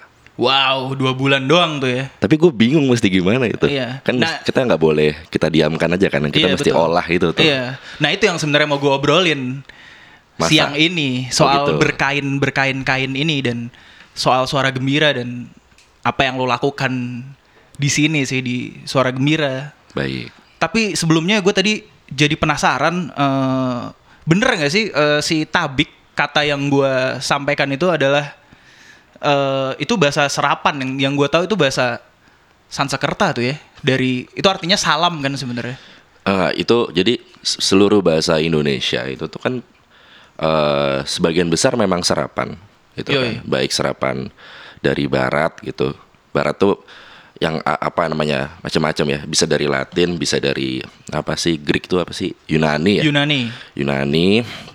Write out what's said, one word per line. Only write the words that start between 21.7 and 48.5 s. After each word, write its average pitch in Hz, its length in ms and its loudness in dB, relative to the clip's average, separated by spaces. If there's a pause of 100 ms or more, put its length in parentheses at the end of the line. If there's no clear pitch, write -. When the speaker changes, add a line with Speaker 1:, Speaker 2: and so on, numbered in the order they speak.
Speaker 1:
jadi 147 320 0
penasaran, 156 720 0
eh, 131 720 0 (420)
bener 196 320 4
nggak 147 160 0
sih, 208 160 2
eh, 147 320 2
si 156 240 0
tabik, 151 480 0 (240)
kata 147 320 0
yang 143 240 0
gue 131 480 2
sampaikan 143 540 -2
itu 170 180 0
adalah, 143 460 0 (800)
eh, 135 540 0 (100)
itu 233 160 0
bahasa 143 320 2
serapan, 147 480 0
yang, 135 320 -2
yang - 60 -2
gue 143 100 2
tahu 170 220 0
itu 208 100 -2
bahasa 131 400 0 (720)
Sanskerta - 640 -2
tuh 123 160 -2
ya. 147 60 -6 (260)
Dari, 127 480 0
itu - 160 -2
artinya 190 320 0
salam 170 400 0
kan 139 160 -4
sebenarnya? 123 400 -8 (480)
Speaker 2:
Eh, 90 400 0
itu 117 300 4
jadi 95 260 2 (220)
s-, - 180 -4
seluruh 101 400 4
bahasa 82 400 2
Indonesia 73 720 0
itu 67 180 -8
tuh - 160 -16
kan, 123 160 -4 (800)
eh, 73 640 0
sebagian 85 480 0
besar 131 240 2
memang 92 320 0
serapan 71 480 -2 (400)
gitu 123 160 -8
Speaker 1:
Yoi. 127 300 -2
Speaker 2:
kan. - 80 -12
Baik 67 240 0
serapan 65 580 -4 (480)
dari 71 320 0
barat 65 540 0
gitu. 67 320 -4 (340)
Barat 73 240 0
tuh 98 240 2 (600)
yang 80 260 0
a-, 78 240 -2
apa 85 160 0
namanya, 76 560 -2